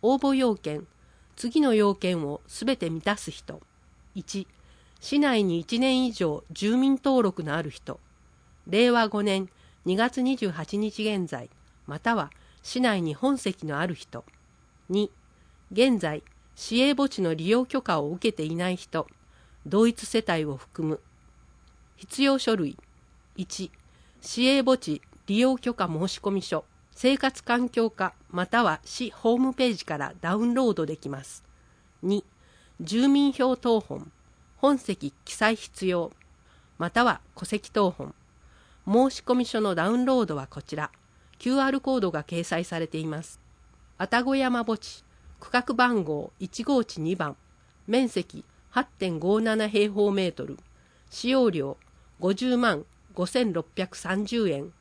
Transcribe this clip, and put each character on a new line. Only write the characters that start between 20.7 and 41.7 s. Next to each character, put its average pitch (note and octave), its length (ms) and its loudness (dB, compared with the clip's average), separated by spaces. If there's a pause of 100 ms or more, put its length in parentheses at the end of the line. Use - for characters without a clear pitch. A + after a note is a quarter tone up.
む。 D#3 140 -2 (960)
必 - 280 -2
要 C#4 140 4
書 A3+ 180 0
類。 D#3+ 200 -4 (600)
一、 - 340 -10 (500)
市 - 240 -2
営 C4+ 180 6
墓 B3+ 140 4
地 D3+ 240 -4 (260)
利 G3+ 120 0
用 C4 180 4
許 A#3+ 160 -4
可 G3 140 -2
申 E3 60 -4
込 F#3+ 480 -2
書。 - 240 -4 (300)
生 C4+ 220 2
活 - 260 -2
環 B3 280 0
境 A3+ 180 0
課 F#3+ 240 -4 (160)
ま F3+ 180 -2
た A#3 160 2
は D#3+ 220 2
市 - 260 -8
ホ A#3 260 2
ー - 20 0
ム C4 160 2
ペ B3+ 160 2
ー G3+ 60 -2
ジ - 100 -12
か D#3 100 -4
ら C#3 240 -6
ダ E3+ 140 0
ウ G#3+ 100 0
ン A#3+ 80 2
ロ B3 180 4
ー G3 40 2
ド E3 100 -2
で D#3 140 -6
き - 100 -10
ま C3+ 160 -8
す。 - 180 -18 (600)
二、 G3 200 0 (600)
住 A3 260 2
民 C#4 240 6
票 B3+ 220 2
謄 A#3 260 2
本。 D3 320 -12 (460)
本 C4+ 200 4
籍 - 360 -6 (100)
記 - 100 -14
載 A3 220 2
必 - 300 -8
要。 F3 260 -2 (640)
ま E3+ 140 -4
た A#3 140 2
は G#3+ 180 0 (120)
戸 - 120 -12
籍 - 240 -6
謄 G3+ 200 2
本。 D3 240 -12 (720)
申 F#3+ 80 -2 (320)
込 B3 220 0
書 A3 160 -2
の G3 120 0
ダ E3 140 0
ウ A#3 80 2
ン B3 80 0
ロ B3+ 180 2
ー G3+ 40 0
ド D#3 100 -4
は C3+ 100 -10
こ - 140 -14
ち - 160 -10
ら。 D3+ 140 -6 (480)
キ - 120 -4
ュ C4 60 2
ー C#4 80 4
ア - 20 2
ー C4+ 60 2